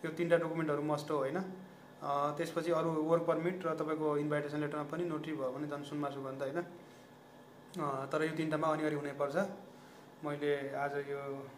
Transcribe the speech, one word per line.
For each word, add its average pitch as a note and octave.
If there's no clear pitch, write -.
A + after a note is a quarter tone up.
यो D#3+
तिनटा E3+
डकुमेन्टहरू D#3+
मस्ट D3
हो, D3+
होइन? C3+
अ, C#3+
त्यसपछि E3
अरू D#3+
वर्क D#3+
परमिट E3+
र D#3+
तपाईँको D3+
इन्भाइटेसन D3
लेटरमा D3
पनि D#3+
नोटरी D#3
भयो C3
भने D3
झन् C#3+
सुनमा D3
सुगन्ध, C3+
होइन? C#3+
अ, -
तर D#3
यो D#3+
तिनटामा D#3
अनिवार्य D3+
हुनैपर्छ। C#3+
मैले C#3+
आज C#3
यो C#3